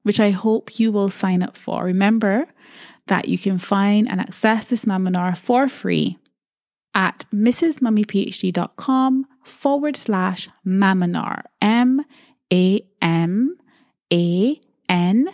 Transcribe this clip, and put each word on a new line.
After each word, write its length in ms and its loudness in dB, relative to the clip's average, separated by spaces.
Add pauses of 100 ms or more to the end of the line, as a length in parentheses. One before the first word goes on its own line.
which 180 0
I 120 4
hope 460 -2
you 140 2
will 180 0
sign 320 -2
up 140 -6
for. 300 -6
Remember 640 0 (600)
that 220 -2
you 80 0
can 220 -2
find 500 2
and 100 -4
access 460 -2
this 180 -4
Maminar 540 0
for 320 0
free 480 -2 (800)
at 360 -2
missus 500 0
mummy 240 2
P 220 -2
H 140 -10
D 100 -2
dot 240 -4
com 500 0 (180)
forward 520 -2
slash 520 -2 (160)
maminar, 760 0 (180)
M 460 2 (480)
A 320 2 (160)
M 560 0 (560)
A 480 0 (260)
N 460 2